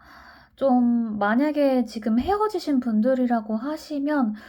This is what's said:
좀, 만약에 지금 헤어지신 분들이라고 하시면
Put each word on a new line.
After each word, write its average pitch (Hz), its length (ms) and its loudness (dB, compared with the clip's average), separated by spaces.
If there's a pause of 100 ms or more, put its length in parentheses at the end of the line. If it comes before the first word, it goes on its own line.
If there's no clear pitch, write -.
(560)
좀, 240 640 2
만약에 262 680 2
지금 220 340 -2
헤어지신 359 640 0
분들이라고 240 720 0
하시면 285 800 -2 (140)